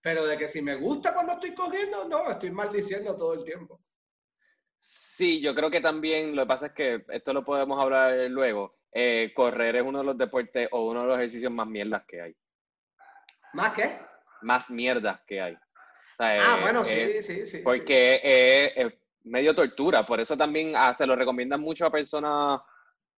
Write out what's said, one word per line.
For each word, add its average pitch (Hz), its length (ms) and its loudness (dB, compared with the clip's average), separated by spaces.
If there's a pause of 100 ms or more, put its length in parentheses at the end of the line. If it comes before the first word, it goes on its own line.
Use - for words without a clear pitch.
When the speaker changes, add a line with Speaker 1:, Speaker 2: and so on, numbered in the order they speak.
Speaker 1:
Pero 160 240 -2
de 151 140 0
que 151 100 -4
si 151 140 -8
me 143 140 -4
gusta 285 360 -2
cuando 349 220 -2
estoy 349 200 -10
corriendo, 381 540 -6
no, 302 220 -2
estoy 190 200 -8
maldiciendo 202 680 -6
todo 165 180 -2
el 160 100 -10
tiempo. 170 320 -14 (1040)
Speaker 2:
Sí, - 600 -2
yo 143 140 0
creo 151 160 0
que 170 100 0
también, 156 560 -2
lo 135 60 2
que 120 60 0
pasa 131 180 -2
es 147 60 -10
que 123 380 -2
esto - 220 -6
lo 135 120 -2
podemos 139 380 -2
hablar 131 320 4 (160)
luego, 117 460 -2 (160)
eh, 117 420 0
correr 117 420 2
es 123 60 2
uno 135 160 -4
de 139 60 -4
los 135 140 -2
deportes 123 540 -2
o 113 160 -2
uno 120 140 -4
de 123 60 -2
los 127 100 2
ejercicios 120 340 -4
más 117 140 -4
mierdas 107 400 -6
que 85 160 -14
hay. 85 140 -16 (1160)
Speaker 1:
¿Más 208 180 0
qué? 240 260 -4 (440)
Speaker 2:
Más 123 280 0
mierda 120 560 -2
que 98 140 -8
hay. 87 140 -6
O - 680 -12
sea, 202 300 4
Speaker 1:
Ah, - 40 0
Speaker 2:
eh, 190 40 0
Speaker 1:
bueno, 226 220 2
sí, - 100 -2
Speaker 2:
eh, 220 280 -2
Speaker 1:
sí, 196 240 -8
sí, - 120 -12
Speaker 2:
porque 127 640 4
Speaker 1:
sí. 143 60 0
Speaker 2:
es, 131 580 6
es 113 80 -6 (300)
medio 135 300 2
tortura, 139 520 2
por 113 140 0
eso 139 160 -2
también, 156 400 0
ah, 127 180 4
se 143 120 0
lo 131 100 4
recomiendan 127 440 -2
mucho 160 260 -2
a 151 60 2
personas 147 680 0 (580)